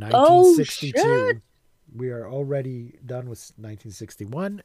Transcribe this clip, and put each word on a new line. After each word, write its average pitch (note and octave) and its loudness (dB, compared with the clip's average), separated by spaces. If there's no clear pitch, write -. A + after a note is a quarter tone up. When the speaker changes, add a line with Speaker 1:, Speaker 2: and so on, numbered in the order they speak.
Speaker 1:
Oh, E4 6
Speaker 2:
nineteen F4+ 8
sixty-two. - -4
Speaker 1:
shit. A#4+ 0
Speaker 2:
We B2+ -8
are A#2 -10
already C3 -8
done B2 -12
with - -20
nineteen G#2+ -18
sixty-one C#3+ -12